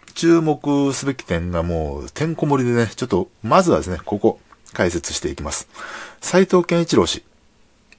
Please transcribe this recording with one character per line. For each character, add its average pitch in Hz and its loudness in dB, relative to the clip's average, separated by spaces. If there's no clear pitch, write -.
注 165 4
目 143 0
す 131 -4
べ 135 -4
き - -16
点 87 -2
が 85 -2
も 80 -4
う - -14
て - -6
ん 160 -4
こ 165 -2
盛 139 2
り 120 0
で 120 2
ね、 117 0
ち - -6
ょ 123 -6
っ - -8
と 92 0
ま 143 4
ず 170 2
は 90 4
で 73 -2
す 92 -8
ね、 85 -6
こ 101 -4
こ、 - 2
解 92 0
説 85 -4
し - -4
て - -4
い 71 -8
き 73 -8
ま 71 -6
す。 - -6
斉 185 4
藤 185 4
健 170 0
一 160 0
郎 90 6
氏。 - -4